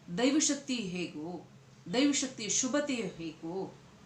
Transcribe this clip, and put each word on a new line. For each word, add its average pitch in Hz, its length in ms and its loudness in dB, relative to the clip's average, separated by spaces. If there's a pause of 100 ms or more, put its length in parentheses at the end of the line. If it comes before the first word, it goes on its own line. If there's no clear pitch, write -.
(180)
ದೈವಶಕ್ತಿ 277 560 4
ಹೇಗೋ, 175 760 -6 (440)
ದೈವಶಕ್ತಿಯ 262 560 2
ಶುಭತೆಯು 254 580 0
ಹೇಗೋ, 165 680 -6 (320)